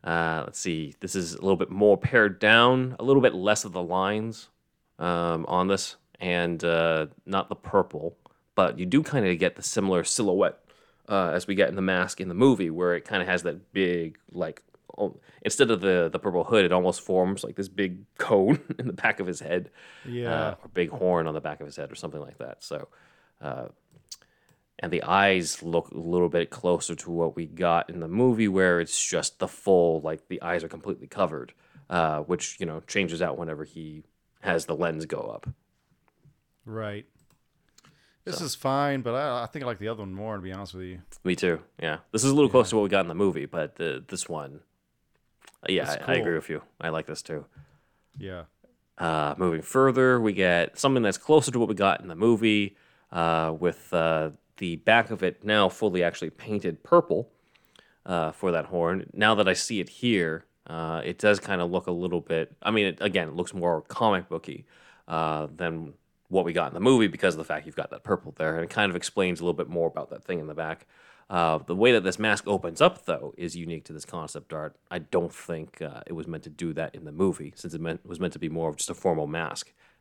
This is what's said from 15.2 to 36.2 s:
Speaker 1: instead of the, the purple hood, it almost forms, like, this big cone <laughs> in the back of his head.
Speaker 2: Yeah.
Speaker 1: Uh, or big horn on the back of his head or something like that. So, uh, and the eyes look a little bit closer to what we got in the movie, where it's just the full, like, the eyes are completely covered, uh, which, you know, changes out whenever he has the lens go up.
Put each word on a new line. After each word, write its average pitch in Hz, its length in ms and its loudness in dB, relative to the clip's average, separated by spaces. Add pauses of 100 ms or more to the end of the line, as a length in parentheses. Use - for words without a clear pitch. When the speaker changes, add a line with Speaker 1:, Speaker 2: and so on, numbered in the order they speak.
Speaker 1:
instead - 280 4
of 101 100 2
the, 90 320 4
the 87 60 -4
purple 87 260 0
hood, 107 200 4
it 85 80 2
almost 92 280 2
forms, 92 440 0
like, - 120 -10
this 98 120 -6
big 95 360 -4 (140)
cone 110 420 4 (100)
<laughs> - 80 -8
in 127 80 -6
the - 60 -4
back 107 280 0
of 92 60 -4
his 87 140 -6
head. 85 280 -4 (360)
Speaker 2:
Yeah. 120 280 -6
Speaker 1:
Uh, 80 300 -2
or - 60 -20
big 87 220 -2
horn 87 360 2
on 78 80 -4
the 80 60 -4
back 76 200 -8
of 76 60 -12
his 71 100 -16
head 73 160 -10
or 76 40 -18
something 76 240 -10
like 67 180 -16
that. - 240 -14
So, - 260 -12 (520)
uh, 65 280 -10 (1120)
and 85 120 -4
the 87 100 -2
eyes 95 600 4
look 82 280 -2
a - 80 -10
little 85 300 2
bit 85 220 0
closer 87 440 -2
to 87 160 -12
what 85 240 -2
we 82 120 -8
got 85 440 0
in 87 100 -10
the 82 80 -8
movie, 113 400 2
where 92 320 4
it's - 240 -2
just - 360 -4
the 92 80 -4
full, 85 540 4
like, 78 260 -8
the 87 140 -8
eyes 85 200 -2
are 82 60 -10
completely 87 400 -10
covered, 78 440 -4 (380)
uh, 80 300 0
which, 87 400 -6
you 92 60 -6
know, 78 200 -8
changes 85 340 -2
out 78 180 -2
whenever 78 260 -8
he 78 400 -16 (360)
has 85 260 -2
the 80 100 -4
lens 80 280 -4
go - 140 -8
up. - 300 -10 (1160)